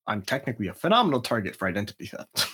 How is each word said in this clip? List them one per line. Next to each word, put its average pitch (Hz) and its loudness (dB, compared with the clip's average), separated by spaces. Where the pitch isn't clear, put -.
I'm 107 -2
technically 127 -2
a - -8
phenomenal 175 4
target 110 -2
for 95 -2
identity 101 -4
theft, - -4